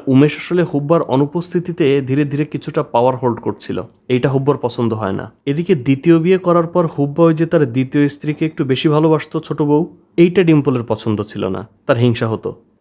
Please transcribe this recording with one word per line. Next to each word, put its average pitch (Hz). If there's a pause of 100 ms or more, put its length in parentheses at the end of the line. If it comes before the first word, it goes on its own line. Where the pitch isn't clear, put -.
উমেশ 139
আসলে 180
হুব্বার 151
অনুপস্থিতিতে 156
ধীরে 135
ধীরে 143
কিছুটা 147
পাওয়ার 127
হোল্ড 120
করছিল, 101 (260)
এইটা 127
হুব্বার 135
পছন্দ 117
হয় 107
না। 98 (140)
এদিকে 165
দ্বিতীয় 139
বিয়ে 180
করার 170
পর 170 (100)
হুব্বা 143
ওই 165
যে 160
তার 151
দ্বিতীয় 131
স্ত্রীকে 151
একটু 156
বেশি 131
ভালোবাসতো 156
ছোট 151
বউ, 147 (200)
এইটা 180
ডিম্পলের 143
পছন্দ 107
ছিল 101
না, 95 (180)
তার 135
হিংসা 117
হতো। 107 (180)